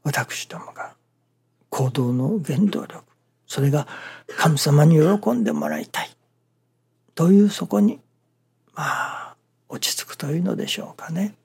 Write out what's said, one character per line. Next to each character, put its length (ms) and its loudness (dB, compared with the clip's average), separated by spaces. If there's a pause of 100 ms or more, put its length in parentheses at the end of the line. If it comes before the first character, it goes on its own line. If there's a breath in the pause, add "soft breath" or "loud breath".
私 460 -6
ど 100 -16
も 140 -18
が 220 -14 (760)
行 200 0
動 220 -2
の 320 0
原 140 -2
動 280 0
力、 180 -20 (420)
そ 140 -6
れ 100 4
が 160 0 (520 loud breath)
神 200 2
様 260 6
に 120 8
喜 360 4
ん 120 0
で 80 0
も 160 -4
ら 100 -6
い 80 -10
た 160 -10
い 80 -12 (1040)
と 160 2
い 120 8
う、 60 6
そ 180 -4
こ 140 0
に、 200 2 (760)
ま 100 -10
あ、 520 -8 (320)
落 200 -8
ち 60 -4
着 140 -10
く 100 -16
と 140 -6
い 60 -2
う 40 -2
の 140 -4
で 100 -6
し 140 -8
ょ 140 -16
う 20 -20
か 140 -16
ね。 240 -6 (100)